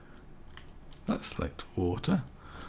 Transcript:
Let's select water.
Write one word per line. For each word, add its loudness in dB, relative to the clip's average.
Let's 2
select -2
water. 6